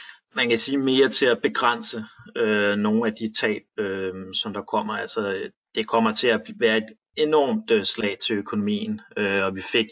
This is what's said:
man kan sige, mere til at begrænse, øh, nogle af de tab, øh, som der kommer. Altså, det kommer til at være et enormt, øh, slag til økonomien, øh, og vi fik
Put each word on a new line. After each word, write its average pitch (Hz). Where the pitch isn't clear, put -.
man 123
kan 117
sige, 135
mere 131
til 120
at 117
begrænse, 117
øh, 104
nogle 110
af 110
de 110
tab, 107
øh, 95
som 107
der 101
kommer. 107
Altså, 104
det 110
kommer 113
til 123
at 110
være 110
et 110
enormt, 147
øh, 107
slag 101
til 113
økonomien, 104
øh, 98
og 95
vi 95
fik 113